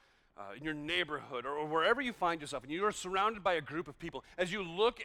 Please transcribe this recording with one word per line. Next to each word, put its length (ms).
uh, 180
in 80
your 100
neighborhood, 720
or, 80
or 120
wherever 360
you 120
find 260
yourself, 240
and 80
you 140
are 60
surrounded 520
by 100
a 80
group 260
of 100
people, 260
as 140
you 120
look 420